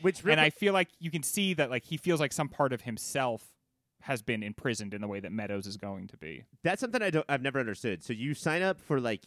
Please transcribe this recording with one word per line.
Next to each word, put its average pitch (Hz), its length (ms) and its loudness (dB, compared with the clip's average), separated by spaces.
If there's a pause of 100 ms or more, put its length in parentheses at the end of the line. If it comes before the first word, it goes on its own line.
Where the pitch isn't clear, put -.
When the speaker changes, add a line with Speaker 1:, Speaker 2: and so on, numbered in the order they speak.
Speaker 1:
Which 180 180 2
Speaker 2:
And 165 80 -2
Speaker 1:
real 180 120 6
Speaker 2:
I 156 100 6
feel 202 240 2
like 185 160 4 (100)
you 165 120 -6
can 160 120 -2
see 190 300 2
that, 147 160 2
like, 123 160 -2
he 156 120 -4
feels 170 240 2
like 139 120 2
some 147 160 0
part 135 240 2
of 117 80 -4
himself 120 680 -2 (520)
has 127 200 -2
been 110 220 -2
imprisoned 104 500 -4
in 104 60 -6
the 104 80 -4
way 101 140 -4
that 92 100 -8
Meadows 101 340 -4
is 101 120 -8
going 98 300 -8
to - 100 -18
be. 78 260 -12 (200)
Speaker 1:
That's 185 180 2
something 240 200 0
I 196 100 2
don't, 156 180 2
I've 139 140 2
never 135 160 0
understood. 104 440 -2
So - 80 -8
you 123 220 -2
sign 165 280 0
up 185 200 0
for, 143 180 0
like, 117 280 0